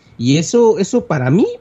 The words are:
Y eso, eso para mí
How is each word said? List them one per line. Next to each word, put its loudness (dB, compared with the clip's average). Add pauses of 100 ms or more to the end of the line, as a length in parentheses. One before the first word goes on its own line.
(180)
Y 0
eso, 2
eso -4
para -2
mí 2 (140)